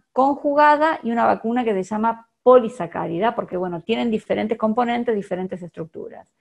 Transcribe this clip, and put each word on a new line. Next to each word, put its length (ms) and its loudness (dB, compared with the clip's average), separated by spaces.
conjugada 920 2
y 80 -2
una 140 2
vacuna 380 0
que 100 0
se 100 -2
llama 460 -4
polisacárida, 920 2
porque, 220 -6
bueno, 260 -6
tienen 300 -2
diferentes 460 -2
componentes, 580 -2
diferentes 480 -6
estructuras. 760 -14